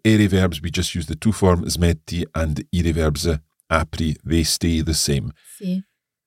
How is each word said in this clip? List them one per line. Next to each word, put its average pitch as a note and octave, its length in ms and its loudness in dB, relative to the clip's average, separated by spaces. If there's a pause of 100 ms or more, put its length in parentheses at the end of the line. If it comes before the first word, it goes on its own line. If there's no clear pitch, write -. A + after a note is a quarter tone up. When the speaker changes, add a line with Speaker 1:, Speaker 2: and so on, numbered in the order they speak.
Speaker 1:
ere G#2+ 240 6
verbs, F2+ 340 0
we E2+ 80 -6
just - 240 -4
use E2 120 -4
the D#2 100 -6
tu G#2+ 160 0
form, F2+ 320 2
smetti, E2+ 600 -2 (100)
and D#2+ 280 -2 (100)
ire E2+ 200 0
verbs, D#2 340 0 (420)
apri. D#2+ 560 -2
They E2 200 2
stay E2 360 0
the D#2 140 0
same. D2+ 380 -2 (280)
Speaker 2:
Sì. F#3+ 220 -4 (440)